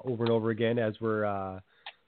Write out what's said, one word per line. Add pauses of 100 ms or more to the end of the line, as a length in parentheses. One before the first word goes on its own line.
over
and
over
again
as
we're,
uh, (480)